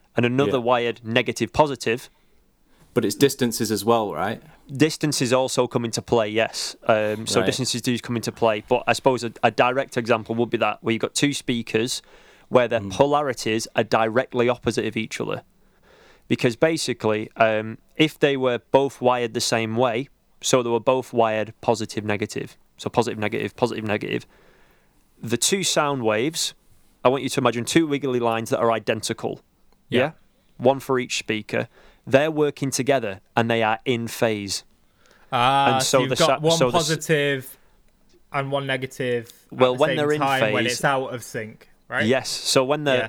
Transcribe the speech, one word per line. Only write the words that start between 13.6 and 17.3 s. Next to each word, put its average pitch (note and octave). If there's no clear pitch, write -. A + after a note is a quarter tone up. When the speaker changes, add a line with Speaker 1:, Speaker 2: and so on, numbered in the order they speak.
Speaker 1:
are A#2
directly A#2
opposite A#2
of A2
each A2
other. G#2
Because A#2+
basically, A2+